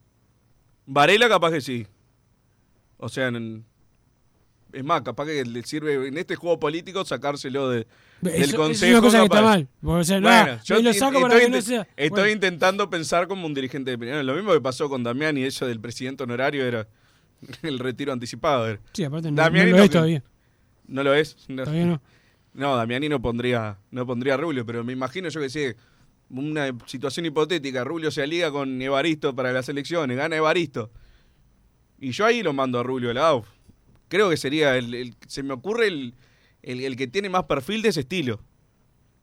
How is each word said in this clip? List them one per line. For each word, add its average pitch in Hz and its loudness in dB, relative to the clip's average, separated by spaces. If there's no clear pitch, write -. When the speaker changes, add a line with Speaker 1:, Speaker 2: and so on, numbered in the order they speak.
Speaker 1:
Varela 170 4
capaz 175 4
que 165 -2
sí. 123 -8
O - -12
sea, 131 -4
en-, 113 -8
es 131 -10
más, 156 0
capaz 127 -6
que 147 -2
le 117 -8
sirve 147 -2
en 139 -8
este 170 -6
juego 165 -2
político 170 -4
sacárselo 139 -4
de, 117 -2
Speaker 2:
Ve, 170 -2
Speaker 1:
del 160 0
Speaker 2:
eso, - -
eso 143 2
es 151 2
Speaker 1:
consejo, 202 4
Speaker 2:
una 233 10
cosa 226 8
que 214 6
Speaker 1:
capaz. - 4
Speaker 2:
está 220 6
mal. 175 4
Porque, 160 0
o - 0
sea, 190 2
no, 202 4
Speaker 1:
Bueno, 180 6
Speaker 2:
yo - 0
Speaker 1:
yo 226 6
Speaker 2:
lo 233 4
Speaker 1:
ti-, 208 2
Speaker 2:
saco 269 2
para 247 6
Speaker 1:
estoy 240 8
Speaker 2:
que 240 2
no 254 0
Speaker 1:
inte-, 240 0
Speaker 2:
sea, 240 -4
Speaker 1:
estoy 151 -2
Speaker 2:
bueno. 196 2
Speaker 1:
intentando 190 0
pensar 175 -2
como 190 -6
un 151 -4
dirigente 135 -6
de 123 -4
Peñarol. 131 -4
Lo 131 -2
mismo 202 0
que 151 6
pasó 131 -4
con 131 -4
Damiani, 135 -2
eso 135 -4
del 117 -4
presidente 127 -10
honorario 131 -2
era 117 -4
<laughs> - -18
el 143 -6
retiro 139 -6
anticipado, 123 -2
era. 107 -6
Speaker 2:
Sí, 202 -4
aparte 160 -6
no, 147 0
Speaker 1:
Damiani 165 6
Speaker 2:
no - -
lo 180 8
Speaker 1:
no 202 10
Speaker 2:
es 196 8
Speaker 1:
que-, - 2
Speaker 2:
todavía. 160 2
Speaker 1:
¿No 135 -4
lo 139 4
es? 151 2
No. 131 -10
Speaker 2:
Todavía 160 0
no. 170 0
Speaker 1:
No, 135 0
Damiani 120 -2
no 139 0
pondría, 117 -2
no 123 -6
pondría 127 -2
a 131 2
Rubio, 139 -4
pero 117 -6
me 120 -6
imagino, 131 -6
yo 156 -8
que 139 -4
sé, 131 -4
una 139 -4
situación 139 -6
hipotética, 147 -2
Rubio 156 -4
se 143 -4
aliga 165 0
con 135 -4
Evaristo 139 0
para 127 0
las 127 -2
elecciones, 143 -2
gana 160 -2
Evaristo. 156 0
Y 135 -8
yo 196 -2
ahí 240 2
lo 160 -2
mando 131 0
a 120 -2
Rubio 123 -4
a - -4
la 147 2
auf. 127 0
Creo 190 2
que 156 2
sería 143 0
el, 120 -4
el, 120 -12
se - -10
me 139 -8
ocurre 208 -2
el, 139 -6
el, 127 -10
el 131 -6
que 131 -6
tiene 190 -6
más 180 -2
perfil 160 -4
de 220 2
ese 165 -2
estilo. 127 -4